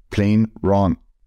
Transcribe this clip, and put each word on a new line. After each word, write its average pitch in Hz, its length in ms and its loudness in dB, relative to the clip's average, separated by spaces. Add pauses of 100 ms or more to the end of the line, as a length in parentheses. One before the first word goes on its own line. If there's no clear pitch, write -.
(120)
plain 107 400 0 (100)
wrong. 95 360 0 (300)